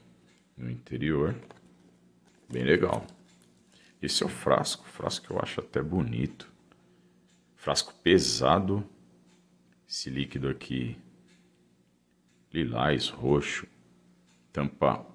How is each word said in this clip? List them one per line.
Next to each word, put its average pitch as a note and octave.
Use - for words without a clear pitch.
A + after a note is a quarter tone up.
no B1
interior. C#2
Bem B1
legal. C#2
Esse -
é -
o -
frasco, -
o -
frasco -
eu F#2
acho -
até -
bonito. C#2
Frasco -
pesado. F#2
Esse -
líquido C2+
aqui, C2
lilás, C2+
roxo, -
tampa C#2+